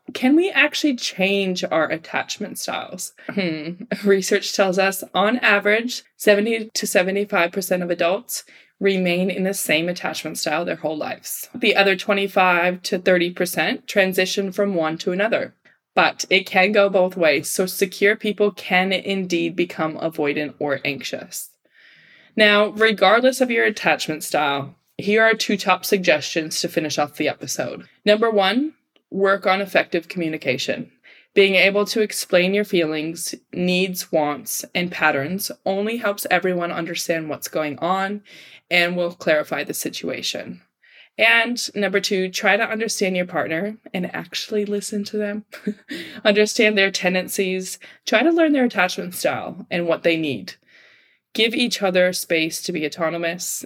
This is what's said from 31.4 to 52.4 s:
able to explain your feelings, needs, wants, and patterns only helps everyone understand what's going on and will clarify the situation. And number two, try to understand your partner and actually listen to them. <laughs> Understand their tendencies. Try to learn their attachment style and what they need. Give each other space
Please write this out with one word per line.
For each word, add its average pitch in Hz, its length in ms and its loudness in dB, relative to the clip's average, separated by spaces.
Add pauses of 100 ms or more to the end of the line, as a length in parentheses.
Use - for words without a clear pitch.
able 196 300 4
to 214 160 0
explain 190 520 2
your 208 120 2
feelings, 165 720 -2 (180)
needs, 180 580 0
wants, 147 600 -2
and 175 180 -2
patterns 151 600 0 (140)
only 202 320 -2
helps 202 340 -4
everyone 180 400 0
understand 165 580 -4
what's - 180 -8
going 151 320 -4
on 190 440 -2 (460)
and 175 280 2
will 175 140 -2
clarify 151 520 0
the - 100 -8
situation. - 880 -8 (560)
And 233 580 2
number 196 240 2
two, 185 300 0
try 196 280 2
to 226 60 0
understand 214 520 -2
your 180 100 0
partner 180 520 -4 (160)
and 180 220 -4
actually 165 500 -4
listen 202 400 -4
to 208 120 -8
them. 208 280 -6 (380)
<laughs> 330 420 -10
Understand 214 520 4
their 196 120 4
tendencies. 185 920 -2 (260)
Try 226 180 4
to 339 80 4
learn 330 220 4
their 262 120 4
attachment 180 480 -2
style 139 560 -4
and 175 180 -2
what 160 160 0
they 170 140 4
need. 135 360 -4 (800)
Give 160 200 2
each 240 280 -2
other 185 300 2
space 165 520 -2